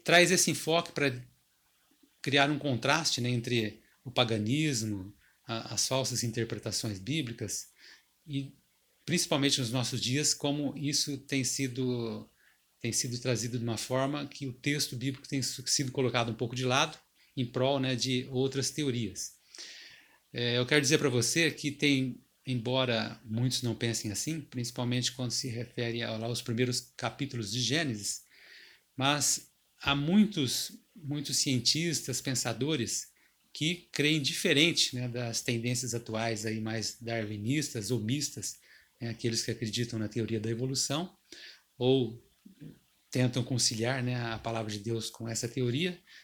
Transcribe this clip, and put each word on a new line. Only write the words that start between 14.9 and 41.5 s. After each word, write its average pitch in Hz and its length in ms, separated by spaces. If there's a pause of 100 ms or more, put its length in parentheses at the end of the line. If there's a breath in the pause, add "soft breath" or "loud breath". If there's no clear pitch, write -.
bíblico 127 320
tem 139 140
su-, - 260
sido 131 240
colocado 120 400
um 110 40
pouco 123 200
de 123 80
lado 135 340 (380 soft breath)
em 127 100
prol, 131 340
né, 131 160
de 123 360
outras 135 400
teorias. 120 640 (1000 loud breath)
É, 120 240
eu 127 80
quero 151 160
dizer 139 160
pra 143 100
você 131 440
que - 180
tem, 135 500 (240)
embora 120 800
muitos 120 380
não 117 140
pensem 110 360
assim, 151 300
principalmente 123 680
quando 123 180
se - 180
refere 117 540
a, 113 160
lá 110 80
aos 120 160
primeiros 123 560
capítulos 120 540
de 120 80
Gênesis, 120 640 (720 loud breath)
mas 139 560 (280)
há 143 140
muitos, 151 800 (240)
muitos 143 420
cientistas, 135 840
pensadores 123 880 (460 soft breath)
que 170 380
creem 151 280
diferente, 156 760
né, 123 120
das 117 320
tendências 123 540
atuais 113 500
aí 110 160
mais 110 400
darwinistas 113 920
ou 120 80
mistas, 120 580 (420 loud breath)
né, 117 100
aqueles 113 340
que 120 80
acreditam 113 480
na 107 80
teoria 113 320
da 110 100
evolução 135 680 (600 loud breath)